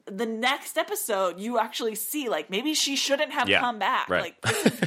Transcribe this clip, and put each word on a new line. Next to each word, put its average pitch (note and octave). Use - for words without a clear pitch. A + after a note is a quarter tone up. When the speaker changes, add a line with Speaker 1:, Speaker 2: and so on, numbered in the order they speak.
Speaker 1:
the G#3
next A#3
episode, G3
you A#3
actually A3+
see, C#4
like, D#3+
maybe B3
she C#4
shouldn't C#4
have C#4
Speaker 2:
Yeah, G3
Speaker 1:
come A#3+
back. G3+
Speaker 2:
right. F2+
Speaker 1:
Like, -
this -
is -